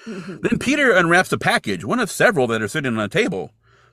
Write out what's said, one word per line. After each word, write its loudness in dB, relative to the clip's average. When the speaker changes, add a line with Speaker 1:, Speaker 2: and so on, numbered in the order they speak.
Speaker 1:
Mm-hmm. -12
Speaker 2:
Then -2
Peter 2
unwraps 4
a -2
package, -2
one -2
of -2
several 4
that 0
are -2
sitting -2
on -2
a -2
table, -2